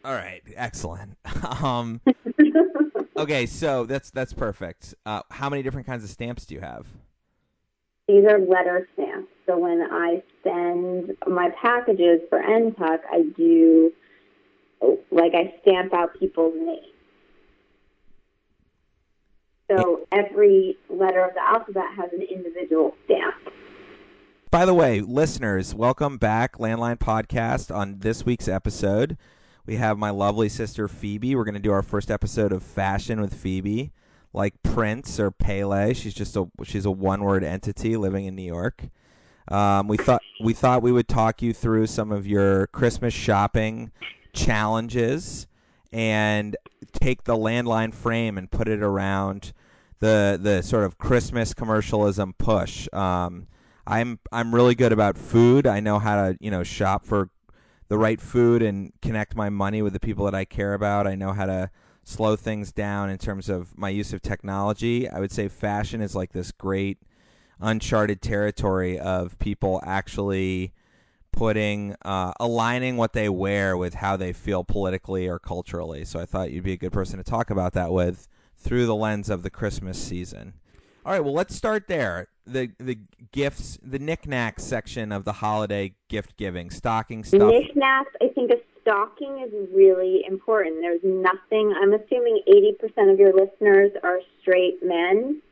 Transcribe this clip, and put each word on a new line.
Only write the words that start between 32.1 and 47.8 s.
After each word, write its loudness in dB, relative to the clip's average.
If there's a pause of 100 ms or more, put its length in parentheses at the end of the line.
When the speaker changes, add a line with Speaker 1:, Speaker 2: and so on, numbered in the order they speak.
Speaker 1:
episode -2
of -4
Fashion -4
with -4
Phoebe. -6 (400)
Like -4
Prince -2
or 2
Pele, 0
she's -8
just -8
a, -2 (160)
she's -6
a 2
one-word 0
entity -4
living -2
in -10
New -12
York. -6 (640)
Um, 2
we 0
thought, 2 (200)
we 0
thought 2
we 4
would 2
talk 0
you -2
through 0
some -4
of -4
your 4
Christmas -2
shopping 0 (420)
challenges -2 (440)
and 0 (340)
take 2
the 0
landline 0